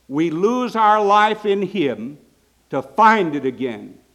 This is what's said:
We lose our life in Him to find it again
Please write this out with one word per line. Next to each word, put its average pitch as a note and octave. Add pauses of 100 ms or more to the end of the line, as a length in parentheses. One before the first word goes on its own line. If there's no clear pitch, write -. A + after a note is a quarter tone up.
We D#3
lose G#3+
our G#3+
life G#3
in G3+
Him C#3+ (500)
to C3+
find G#3+
it C3
again A#2 (180)